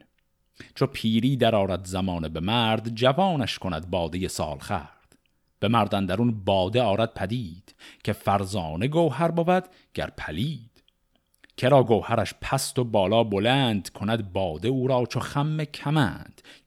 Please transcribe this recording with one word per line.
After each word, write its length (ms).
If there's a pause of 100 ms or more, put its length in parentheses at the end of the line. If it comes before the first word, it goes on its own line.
(760)
چو 120
پیری 500
در 180
آرد 300
زمانه 440
به 120
مرد، 480
جوانش 720
کند 320
باده 380
سال 300
خورد. 600 (420)
به 80
مرد 260
اندرون 500
باده 380
آرد 320
پدید، 600 (300)
که 80
فرزانه 760
گوهر 420
بود 340 (300)
گر 220
پلید. 680 (720)
کرا 260
گوهرش 580
پست 380
و 60
بالا 400
بلند، 640
کند 420
باده 360
او 200
را 180
چو 140
خم 440
کمند. 800 (240)